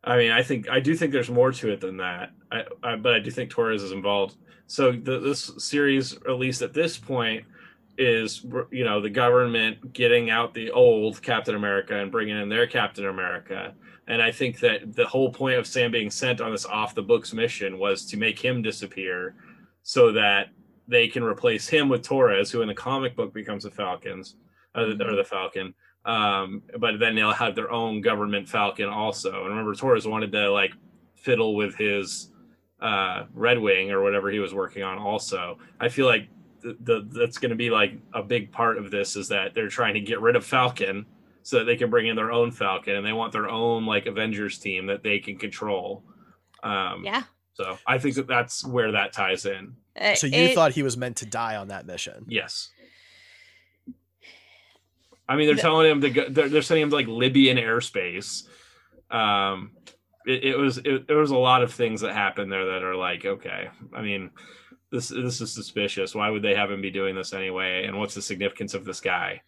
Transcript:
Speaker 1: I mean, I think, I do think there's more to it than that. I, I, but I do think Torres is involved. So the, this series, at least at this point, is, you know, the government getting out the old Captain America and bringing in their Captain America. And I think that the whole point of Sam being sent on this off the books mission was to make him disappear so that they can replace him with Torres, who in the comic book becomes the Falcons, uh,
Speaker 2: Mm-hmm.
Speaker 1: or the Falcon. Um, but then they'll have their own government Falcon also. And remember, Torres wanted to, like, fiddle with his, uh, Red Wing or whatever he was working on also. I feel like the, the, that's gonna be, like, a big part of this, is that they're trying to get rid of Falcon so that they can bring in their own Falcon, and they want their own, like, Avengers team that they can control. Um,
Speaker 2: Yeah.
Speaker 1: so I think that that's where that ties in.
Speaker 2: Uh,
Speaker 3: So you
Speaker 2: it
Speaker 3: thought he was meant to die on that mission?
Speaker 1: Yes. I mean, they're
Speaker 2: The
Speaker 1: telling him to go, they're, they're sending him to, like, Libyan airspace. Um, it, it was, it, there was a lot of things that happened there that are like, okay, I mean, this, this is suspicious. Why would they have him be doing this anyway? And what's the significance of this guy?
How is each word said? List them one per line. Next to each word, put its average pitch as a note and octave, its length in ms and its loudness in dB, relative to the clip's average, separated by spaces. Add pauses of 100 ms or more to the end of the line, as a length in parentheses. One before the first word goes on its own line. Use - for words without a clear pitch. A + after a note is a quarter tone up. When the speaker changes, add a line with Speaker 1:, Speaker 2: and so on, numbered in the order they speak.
Speaker 1:
I B2 140 0
mean, A#2 160 4
I A#2+ 100 4
think, B2 280 -2
I C3 100 4
do C#3+ 160 2
think D#3 160 0
there's B2 180 0
more B2 220 4
to A#2 180 -4
it G2 100 -4
than F#2+ 180 -8
that. F2+ 320 -6 (200)
I, A#2 120 -4 (200)
I, A#2 140 -2
but A#2 160 2
I A2 80 4
do G#2+ 100 -8
think A#2+ 200 -6
Torres A2 320 0
is F#2+ 100 -8
involved. G2 440 0 (300)
So C3+ 240 2
the, B2 300 -4
this C#3 380 -4
series, C#3 560 0 (140)
at B2+ 100 -2
least B2+ 240 -2
at A#2+ 100 -4
this D#3+ 260 0
point, A2+ 460 -4 (560)
is, A2+ 440 2 (260)
you B2+ 140 -4
know, G#2 160 0
the G#2 100 -4
government A#2+ 840 2
getting A#2+ 380 4
out A#2 240 0
the A2+ 160 -6
old A2+ 500 6
Captain A2 360 0
America G2+ 420 -2
and G2 140 -4
bringing G#2+ 260 -2
in G2+ 100 -4
their A2+ 180 4
Captain G#2 400 -2
America. F#2+ 680 -6 (320)
And A#2 160 -2
I A2+ 80 2
think A#2 300 -4
that A2 340 2
the A#2 120 2
whole C3 260 2
point C3 260 0
of A2 80 -2
Sam A#2+ 240 2
being A2 200 -2
sent B2+ 300 -2
on A2+ 120 -4
this G#2 120 -4
off G#2+ 300 -4
the G#2+ 80 -4
books A2 300 2
mission A2 460 -2
was G2 280 0
to G#2+ 100 -10
make A2 220 0
him B2+ 240 -2
disappear F#2+ 720 -6 (480)
so A#2+ 300 6
that G2+ 380 2 (360)
they A#2+ 220 4
can A#2+ 160 -2
replace A2 440 0
him D3 200 4
with B2 140 2
Torres, A2 500 4
who A#2 100 0
in G#2+ 60 -2
the G2+ 60 -6
comic C3 420 -4
book G#2 180 -4
becomes G#2 300 -10
the G2+ 60 -12
Falcons, F#2+ 680 -8 (400)
uh, A#2 60 0
Speaker 2:
Mm-hmm. G#2+ 200 -2
Speaker 1:
or A2+ 140 -2
the G2 80 2
Falcon. F#2+ 500 -6 (300)
Um, G2+ 580 0 (160)
but A2 220 0
then A2+ 160 2
they'll G#2+ 160 4
have G#2+ 240 0
their G#2+ 160 -4
own A2+ 280 -2
government G#2 480 0
Falcon G2+ 400 -2
also. G#2 520 -4
And F#2+ 80 -6
remember, G#2+ 260 -4
Torres A#2+ 320 2
wanted A2 260 -2
to, G#2 200 2
like, G2 200 2 (440)
fiddle A2 400 2
with G2+ 180 -2
his, G2+ 560 -2 (500)
uh, G2 440 -2 (100)
Red A2 240 4
Wing G2 320 2
or G2 140 2
whatever G2+ 260 2
he G#2 80 -2
was F#2+ 160 -4
working G2 300 -6
on F#2+ 140 -6
also. G2 600 -4 (220)
I A#2 80 0
feel C3 180 2
like A2 220 4 (340)
the, A#2 180 -10
the, A2+ 300 0
that's A#2+ 280 -2
gonna A#2 180 -2
be, A#2+ 140 -2
like, G#2+ 280 2 (160)
a A2 80 -4
big G#2 300 -2
part A2+ 260 0
of G2+ 120 -10
this, G2+ 260 -2
is F#2+ 120 -8
that G2 260 -2
they're A2 140 -2
trying G#2+ 260 0
to A2 60 -2
get G#2 200 -4
rid A#2 140 4
of A2+ 120 2
Falcon A2+ 580 0 (380)
so - 160 0
that A2+ 60 2
they A#2+ 120 2
can A#2 140 0
bring A2+ 160 4
in A2+ 100 0
their A2 160 0
own A#2+ 200 4
Falcon, G2+ 440 -2
and G2+ 100 -4
they G#2+ 60 -2
want A2 200 -4
their G#2+ 160 -2
own, A2+ 360 0
like, G#2+ 220 0
Avengers G#2+ 520 -4
team F#2+ 280 -6
that G2 160 -4
they G#2 160 0
can G2+ 180 -8
control. G2 680 -6 (600)
Um, F#2+ 420 -4
Speaker 2:
Yeah. A#3 200 -4 (300)
Speaker 1:
so F#2+ 220 -8 (100)
I C3 120 2
think C3 160 -2
that C3+ 140 -4
that's B2+ 360 -2
where A#2+ 280 0
that G2+ 200 0
ties F#2+ 320 -2
in. G2 300 -6 (260)
Speaker 2:
Uh, - 140 2
Speaker 3:
So D#3 120 0
you C3+ 180 0
Speaker 2:
it B3+ 100 4
Speaker 3:
thought D#3+ 180 6
he D3 100 -2
was B2+ 140 -2
meant B2 220 -6
to A2+ 80 -10
die A2+ 300 -4
on G2 120 -10
that G2 180 -12
mission? - 420 -12
Speaker 1:
Yes. - 420 -8 (2500)
I C3 80 2
mean, D3+ 100 4
they're D3 100 6
Speaker 2:
The - 60 0
Speaker 1:
telling D#3+ 280 6
him C#3+ 100 4
to C#3 100 2
go, B2 180 2
they're, C#3 200 2
they're D3 140 4
sending D#3+ 220 2
him D3 60 0
to, D3 60 4
like, C3+ 100 0
Libyan B2+ 520 6
airspace. G2+ 840 -4 (640)
Um, G2+ 600 0 (540)
it, B2+ 180 0
it C3 120 2
was, C3 220 2
it, C3+ 280 -2
there D3+ 120 4
was D3+ 120 4
a C3+ 60 2
lot B2+ 260 6
of A#2+ 100 0
things A2 280 0
that G#2 140 -4
happened G2+ 360 -2
there F#2+ 160 -2
that F#2 160 -4
are F#2 140 -4
like, F2+ 300 -4
okay, F#2+ 420 -6 (260)
I - 80 -8
mean, G2 280 -6 (600)
this, B2 180 -6
this B2 320 -6
is A2+ 120 -8
suspicious. G2+ 640 -6
Why G#2+ 160 0
would G#2+ 120 -4
they G#2 120 2
have G2+ 160 0
him G2 100 -6
be G2 100 -4
doing F#2+ 240 -2
this F#2+ 200 -8
anyway? F#2 500 -4
And G2 140 -6
what's G#2 160 -4
the G2+ 80 -8
significance G2 520 -6
of F#2 120 -8
this - 140 -10
guy? F2+ 480 -4